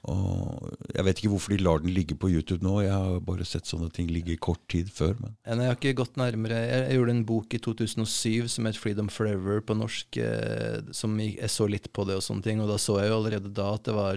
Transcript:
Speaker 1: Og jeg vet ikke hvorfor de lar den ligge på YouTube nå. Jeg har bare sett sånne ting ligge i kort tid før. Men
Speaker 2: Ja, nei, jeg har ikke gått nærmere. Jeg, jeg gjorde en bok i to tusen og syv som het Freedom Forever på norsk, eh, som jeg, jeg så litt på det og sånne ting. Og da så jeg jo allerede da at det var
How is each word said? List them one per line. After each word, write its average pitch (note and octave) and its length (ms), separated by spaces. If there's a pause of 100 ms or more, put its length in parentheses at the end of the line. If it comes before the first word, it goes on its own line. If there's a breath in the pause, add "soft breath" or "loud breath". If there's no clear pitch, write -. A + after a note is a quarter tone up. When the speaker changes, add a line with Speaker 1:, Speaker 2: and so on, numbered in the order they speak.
Speaker 1:
Og F#2 720 (200)
jeg F#2+ 100
vet F#2+ 160
ikke G#2+ 80
hvorfor G2+ 220
de G2+ 120
lar E2+ 180
den E2+ 120
ligge E2+ 240
på F#2+ 160
YouTube F2 300
nå. G2 200
Jeg G2 100
har F#2+ 280
bare F2+ 240
sett - 200
sånne E2 280
ting F2 160
ligge E2+ 240
i E2 40
kort - 320
tid F2 200
før. F#2 320
Men A2 160 (100)
Speaker 2:
Ja, A#2 80
nei, A#2+ 100
jeg B2+ 40
har B2 80
ikke C3+ 180 (100)
gått A#2+ 120
nærmere. A2+ 400
Jeg, B2 320
jeg C3 100
gjorde A#2+ 120
en A#2+ 140
bok A2 280
i A#2+ 60
to A2+ 160
tusen A2+ 260
og A2 60
syv A#2 420
som A#2 160
het A2 120
Freedom G#2 320
Forever G2+ 520
på A2 160
norsk, - 400
eh, A1 640 (120)
som G#2+ 260
jeg, G#2+ 200
jeg G#2+ 120
så G#2+ 180
litt G2+ 240
på G2+ 140
det F#2+ 100
og G2 60
sånne G2+ 200
ting. A2 200
Og G#2+ 60
da G#2 80
så G#2 240
jeg G#2 100
jo A2 120
allerede G#2 300
da G2+ 220
at G#2+ 100
det A2+ 100
var G2 220